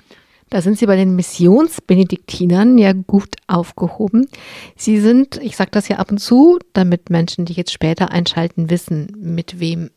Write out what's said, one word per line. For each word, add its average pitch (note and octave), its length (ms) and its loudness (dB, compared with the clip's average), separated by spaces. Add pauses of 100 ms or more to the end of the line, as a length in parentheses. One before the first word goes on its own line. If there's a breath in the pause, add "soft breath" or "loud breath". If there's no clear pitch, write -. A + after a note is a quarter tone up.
(480 soft breath)
Da G3 140 -4
sind G3+ 160 0
Sie A3+ 80 0
bei G3+ 80 4
den F#3 220 2
Missionsbenediktinern F#3 1600 2
ja G3 140 4
gut F#3+ 420 -2 (140)
aufgehoben. F#3+ 800 -2 (480 loud breath)
Sie G#3+ 240 0
sind, A#3+ 420 2
ich B3 140 -12
sag F#3+ 160 -4
das G#3 160 -2
ja G3 80 -2
ab F#3+ 160 -4
und G3+ 60 -2
zu, D#4 420 4 (120)
damit F3 380 0
Menschen, E3+ 360 -2
die E3+ 80 -10
jetzt F3+ 180 -8
später E3 400 -4
einschalten, E3+ 580 -4
wissen, E3+ 480 -6
mit E3+ 400 -10
wem E3 380 -8